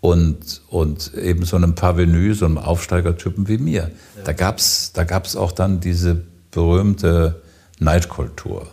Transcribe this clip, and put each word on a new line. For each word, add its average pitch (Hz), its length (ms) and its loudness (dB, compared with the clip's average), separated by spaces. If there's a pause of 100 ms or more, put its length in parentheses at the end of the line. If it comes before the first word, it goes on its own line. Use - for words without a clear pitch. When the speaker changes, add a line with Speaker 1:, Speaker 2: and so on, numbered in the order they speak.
Speaker 1:
und, 85 680 0
und 76 460 -4
eben 87 300 -2
so 87 120 -2
einem 85 180 4
Parvenu, 87 600 2
so 104 100 -2
einem 80 120 2
Aufsteigertypen 87 920 -2
wie 110 100 0
mir. 101 320 -2 (260)
Speaker 2:
Ja. - 60 -18
Speaker 1:
Da 82 120 -4
gab's, - 580 -2
da 90 100 -2
gab's 90 320 -2
auch 98 160 -2
dann 92 300 0
diese 87 420 0 (300)
berühmte 85 920 2 (380)
Neidkultur. - 920 -2